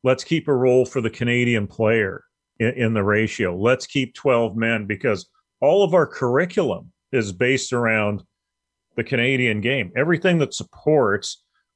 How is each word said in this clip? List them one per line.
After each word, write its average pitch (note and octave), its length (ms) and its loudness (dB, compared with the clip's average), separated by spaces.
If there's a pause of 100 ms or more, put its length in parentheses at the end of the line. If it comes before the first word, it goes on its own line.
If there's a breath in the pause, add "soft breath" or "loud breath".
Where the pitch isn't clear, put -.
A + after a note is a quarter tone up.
Let's B2+ 220 0
keep D#3 240 -4
a D3 40 2
role B2+ 320 4
for C3 140 -6
the A2+ 100 -2
Canadian A#2+ 580 0
player G#2+ 580 0 (340)
in, A#2 140 0
in A2+ 200 -2
the G#2+ 100 0
ratio. G#2 520 0
Let's A#2 320 0
keep C3+ 260 -4
twelve A#2 440 0
men, A2+ 300 -2
because G#2 420 -4 (320)
all F#3+ 240 4
of E3 80 -2
our E3+ 120 4
curriculum C3+ 880 -2 (220)
is A2 180 -2
based B2 400 0
around A2 500 0 (760)
the A#2 60 -2
Canadian B2 580 0
game. A2+ 340 -4
Everything E3+ 440 2
that C#3+ 140 -2
supports - 880 -2 (340)